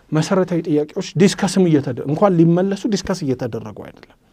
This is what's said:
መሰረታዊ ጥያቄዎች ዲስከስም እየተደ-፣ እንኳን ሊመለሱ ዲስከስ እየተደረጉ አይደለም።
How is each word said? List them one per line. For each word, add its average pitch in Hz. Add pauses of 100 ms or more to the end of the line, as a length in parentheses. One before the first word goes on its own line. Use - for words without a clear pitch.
(120)
መሰረታዊ 170
ጥያቄዎች 151 (100)
ዲስከስም 190
እየተደ-፣ 143
እንኳን 160
ሊመለሱ 175
ዲስከስ 196
እየተደረጉ 113
አይደለም። - (160)